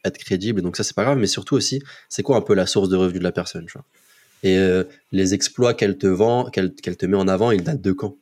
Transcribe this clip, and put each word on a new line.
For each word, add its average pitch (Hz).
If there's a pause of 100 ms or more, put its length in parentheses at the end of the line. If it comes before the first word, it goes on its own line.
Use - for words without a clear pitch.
être -
crédibles. 98
Et 87
donc 87
ça, 113
c'est -
pas 104
grave. 139
Mais 104
surtout -
aussi, 135 (280)
c'est -
quoi 127
un 101
peu 104
la 92
source 98
de 95
revenus 92
de 87
la 87
personne, 85
tu -
vois ? - (580)
Et, 92
euh, 92 (280)
les 95
exploits 120
qu'elle 98
te 98
vend, 117
qu'elle, 95
qu'elle 87
te -
met 98
en 95
avant, 95
ils 95
datent 139
de 95
quand, 95